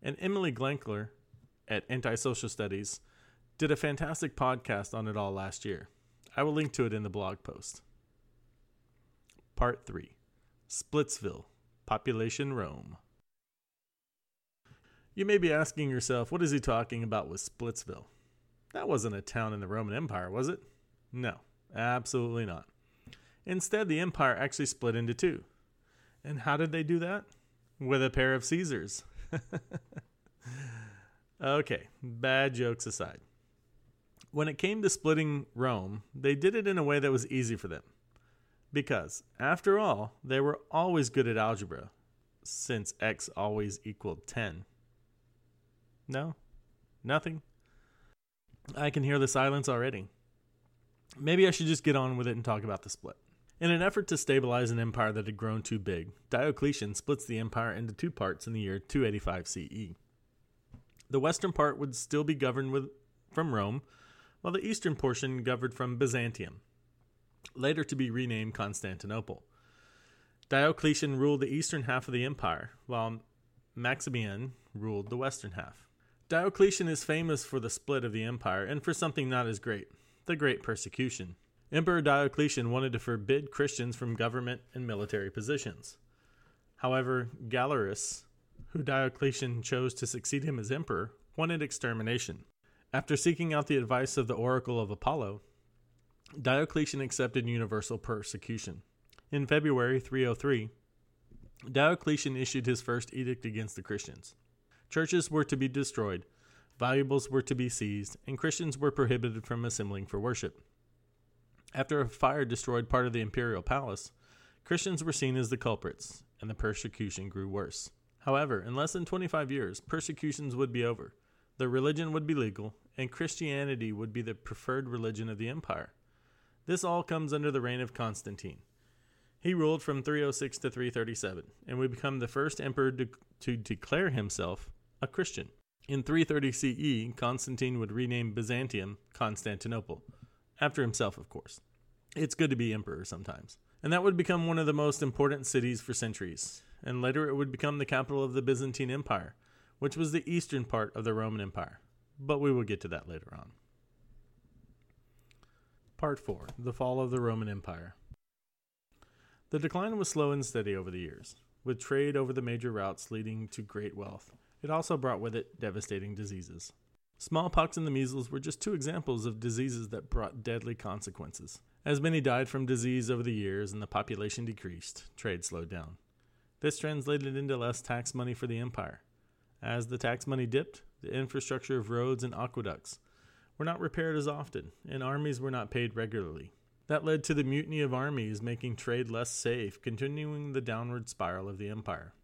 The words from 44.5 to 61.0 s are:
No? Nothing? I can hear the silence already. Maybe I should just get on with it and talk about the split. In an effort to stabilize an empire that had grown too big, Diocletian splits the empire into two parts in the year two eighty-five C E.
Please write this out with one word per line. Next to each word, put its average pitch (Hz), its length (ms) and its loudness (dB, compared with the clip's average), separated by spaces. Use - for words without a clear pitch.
No? 143 260 -4
Nothing? 156 380 0
I 147 140 2
can 135 140 2
hear 143 140 4
the 135 100 6
silence 139 400 2
already. 117 400 0
Maybe 170 280 8
I 180 60 6
should 165 140 0
just 156 180 2
get 147 120 6
on 131 200 2
with 123 100 0
it 117 100 0
and 117 80 -4
talk 107 200 0
about 101 180 -4
the 101 80 -14
split. - 260 -12
In 170 100 4
an 170 120 4
effort 196 260 2
to 156 100 2
stabilize 123 520 4
an 117 80 2
empire 113 340 2
that 104 140 -2
had 107 100 -6
grown 110 260 -2
too 113 160 -2
big, 92 320 -2
Diocletian 127 640 2
splits - 300 -2
the 113 140 -4
empire 113 340 -2
into 113 220 -4
two 170 160 -2
parts 95 360 -2
in 113 60 -4
the 110 80 -2
year 98 180 -2
two 135 260 0
eighty-five 92 420 -2
C - 160 -6
E. 90 340 -10